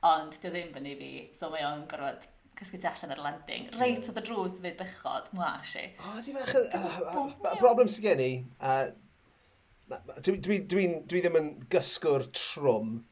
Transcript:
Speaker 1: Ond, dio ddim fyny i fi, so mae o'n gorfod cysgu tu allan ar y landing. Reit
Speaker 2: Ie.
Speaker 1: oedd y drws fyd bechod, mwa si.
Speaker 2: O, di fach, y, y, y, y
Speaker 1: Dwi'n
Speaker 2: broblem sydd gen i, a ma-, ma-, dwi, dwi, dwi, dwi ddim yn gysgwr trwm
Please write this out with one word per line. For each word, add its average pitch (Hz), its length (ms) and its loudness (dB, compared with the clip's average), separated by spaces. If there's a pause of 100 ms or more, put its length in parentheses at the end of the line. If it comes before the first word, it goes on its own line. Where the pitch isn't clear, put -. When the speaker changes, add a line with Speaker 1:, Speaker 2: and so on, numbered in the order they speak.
Speaker 1:
Ond, 156 320 4
dio - 120 -10
ddim 170 240 -6
fyny 139 200 -10
i 139 40 -8
fi, 139 160 -12 (200)
so 165 180 -8
mae 156 140 -4
o'n 147 220 -4
gorfod 143 400 -8 (280)
cysgu - 260 -14
tu 180 80 -2
allan - 240 -6
ar 139 80 -8
y 147 40 -12
landing. - 460 -6
Reit 240 280 0
Speaker 2:
Ie. - 100 -8
Speaker 1:
oedd 220 120 -6
y 220 40 -8
drws 185 360 -4
fyd 175 180 -6
bechod, - 540 -8
mwa 175 300 -2
si. - 240 -10 (120)
Speaker 2:
O, 208 220 -10
di 269 140 -10
fach, 262 180 -4
y, 262 100 6
y, - 180 0
y, 180 100 -2 (120)
y - 220 -2 (100)
Speaker 1:
Dwi'n - 260 -2
Speaker 2:
broblem 240 280 10
sydd 214 180 -2
gen 160 180 6
i, 127 60 2 (280)
a 135 180 2 (1120)
ma-, 131 100 -10
ma-, - 200 -16
dwi, 190 180 4
dwi, 190 240 2
dwi, 196 240 2 (160)
dwi 175 220 0
ddim 170 120 4
yn 151 140 4 (160)
gysgwr - 640 2
trwm 113 640 2 (180)